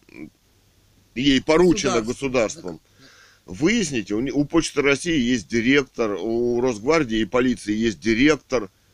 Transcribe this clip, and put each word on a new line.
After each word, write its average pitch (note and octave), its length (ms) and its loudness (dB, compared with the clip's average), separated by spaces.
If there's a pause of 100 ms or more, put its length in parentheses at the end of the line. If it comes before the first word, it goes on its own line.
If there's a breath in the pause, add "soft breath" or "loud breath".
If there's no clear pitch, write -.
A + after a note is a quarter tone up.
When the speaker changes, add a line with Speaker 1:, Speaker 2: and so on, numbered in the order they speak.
(1160)
Speaker 1:
ей C3 280 2
поручено D#3 580 2
Speaker 2:
Государство. A#2+ 680 -4
Speaker 1:
государством. D#2+ 100 -14 (680 soft breath)
Выясните, C#3 680 -2
у G#2+ 60 -2
не-, C3+ 100 -4
у C#3+ 140 0
Почты D3 380 0
России C#3+ 360 0
есть A#2+ 300 0
директор, A#2 640 0
у A#2 480 -2
Росгвардии B2 580 0
и A2 60 0
полиции B2 500 -2
есть A2 260 -2
директор. A2+ 720 0 (220)